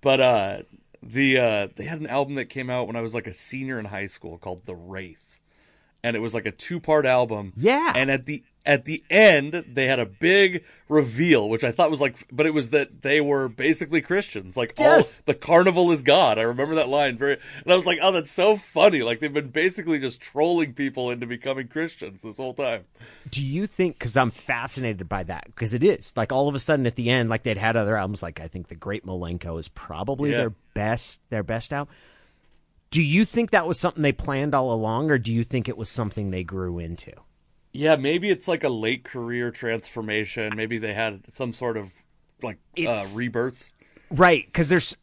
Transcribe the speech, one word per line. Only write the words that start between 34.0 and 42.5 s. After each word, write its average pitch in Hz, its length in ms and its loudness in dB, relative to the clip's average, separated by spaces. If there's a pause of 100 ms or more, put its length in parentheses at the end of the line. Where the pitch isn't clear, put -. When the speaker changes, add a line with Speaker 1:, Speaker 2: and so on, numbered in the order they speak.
Speaker 2:
they 139 100 4
planned 143 440 -2
all 131 160 0
along, 113 400 0
or 135 60 4
do 113 140 -2
you 113 120 0
think 123 240 -4
it 123 80 -8
was 110 120 -8
something 104 440 -4
they 92 120 -4
grew 90 360 -6
into? 85 320 -10 (600)
Speaker 1:
Yeah, 151 240 4
maybe 165 340 0
it's, 147 180 0
like, 165 160 -2
a 139 60 2
late 120 340 -2
career 120 460 -6
transformation. 110 1080 -6
Maybe 113 220 -4
they 107 160 -6
had 107 260 -4 (100)
some 123 220 -6
sort 117 240 -4
of, 98 160 -10 (500)
like, 113 140 -8 (220)